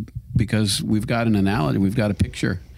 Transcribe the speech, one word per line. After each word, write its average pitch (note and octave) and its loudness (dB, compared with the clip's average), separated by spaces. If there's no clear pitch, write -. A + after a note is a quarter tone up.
because G#2+ 0
we've G#2+ 0
got A#2 0
an A2 4
analogy, A2 2
we've G2 2
got G#2+ 2
a G2+ -2
picture - -2